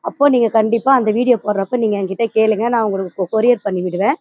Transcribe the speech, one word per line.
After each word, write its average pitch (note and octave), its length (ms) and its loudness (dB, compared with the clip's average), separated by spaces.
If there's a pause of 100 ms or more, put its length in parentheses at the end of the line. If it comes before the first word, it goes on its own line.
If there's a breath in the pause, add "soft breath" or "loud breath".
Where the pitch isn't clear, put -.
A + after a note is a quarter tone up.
அப்போ - 280 0
நீங்க B3 200 2
கண்டிப்பா A3+ 460 0
அந்த A3 160 0
வீடியோ A#3 340 2
போடுறப்ப G#3 320 -4
நீங்க A3 200 0
என்கிட்ட G3 380 -4
கேளுங்க. A3 340 0
நான் A#3 140 0
உங்களுக்கு F#3+ 400 -4
கொ-, F3+ 100 -4
கொரியர் A3+ 340 0
பண்ணி F#3 160 -2
விடுவேன். F#3 380 -2